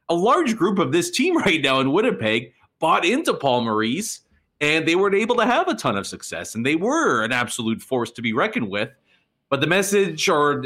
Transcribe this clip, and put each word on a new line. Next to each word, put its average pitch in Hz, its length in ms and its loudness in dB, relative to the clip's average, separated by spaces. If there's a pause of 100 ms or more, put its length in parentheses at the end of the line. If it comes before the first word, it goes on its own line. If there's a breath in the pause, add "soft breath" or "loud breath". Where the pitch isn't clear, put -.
a 170 60 2
large 240 420 2
group 196 220 0
of 139 120 0
this 175 200 0
team 330 260 0
<laughs> 247 80 0
right 160 160 2
now 135 180 2
in 135 120 0
Winnipeg 123 600 0 (280 soft breath)
bought 170 260 2
into 254 300 0
Paul 123 260 2
Maurice, 117 600 -2 (380)
and 151 280 0
they 165 80 2
weren't 196 200 2
able 226 200 2
to 226 100 2
have 302 220 2
a 302 80 -2
ton 117 200 -2
of 98 120 -4
success, - 480 -12
and 113 100 -4
they 147 100 2
were 196 480 0
an 110 80 -2
absolute 113 520 -2
force 117 300 -4
to - 100 -14
be 113 100 -2
reckoned 202 360 -2
with. 104 200 -4 (580)
But 131 140 -2
the 147 60 -2
message, 190 600 0
or 147 380 2